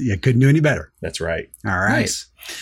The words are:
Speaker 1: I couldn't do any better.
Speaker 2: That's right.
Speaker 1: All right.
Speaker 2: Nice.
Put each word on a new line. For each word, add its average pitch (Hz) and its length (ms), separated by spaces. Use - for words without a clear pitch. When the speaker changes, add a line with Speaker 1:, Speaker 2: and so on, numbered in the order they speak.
Speaker 1:
I 95 40
couldn't 120 240
do 135 80
any 151 120
better. 135 320
Speaker 2:
That's 82 180
right. 82 300
Speaker 1:
All 95 100
right. - 260
Speaker 2:
Nice. - 240